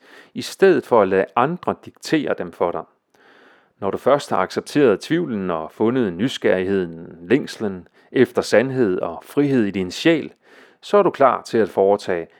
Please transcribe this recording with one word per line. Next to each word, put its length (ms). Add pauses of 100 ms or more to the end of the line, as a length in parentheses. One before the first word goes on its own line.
(340)
i 80
stedet 440
for 160
at 60
lade 180 (100)
andre 400 (100)
diktere 520
dem 140
for 200
dig. 120 (960)
Når 120
du 60
først 320
har 80
accepteret 640
tvivlen 520
og 200
fundet 420
nysgerrigheden, 1080
længslen 640 (240)
efter 300
sandhed 580
og 240
frihed 420
i 60
din 200
sjæl, 420 (480)
så 160
er 60
du 60
klar 320
til 160
at 120
foretage 580 (120)